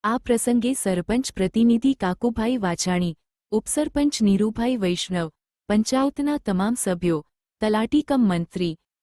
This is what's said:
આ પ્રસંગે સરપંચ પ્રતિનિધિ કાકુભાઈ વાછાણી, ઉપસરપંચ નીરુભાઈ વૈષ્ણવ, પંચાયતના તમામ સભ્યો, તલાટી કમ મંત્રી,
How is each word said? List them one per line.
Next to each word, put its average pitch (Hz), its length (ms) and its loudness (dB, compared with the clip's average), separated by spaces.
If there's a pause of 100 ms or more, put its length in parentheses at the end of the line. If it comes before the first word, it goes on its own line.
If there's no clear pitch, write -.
આ 214 140 -2
પ્રસંગે 240 560 0
સરપંચ 202 600 -2
પ્રતિનિધિ 233 600 2
કાકુભાઈ 226 640 -2
વાછાણી, 180 600 -2 (340)
ઉપસરપંચ 294 680 -2
નીરુભાઈ 220 560 2
વૈષ્ણવ, 180 500 -2 (420)
પંચાયતના 277 680 0
તમામ 208 460 -2
સભ્યો, 175 420 -2 (360)
તલાટી 220 400 2
કમ 254 280 2
મંત્રી, 170 480 -2 (260)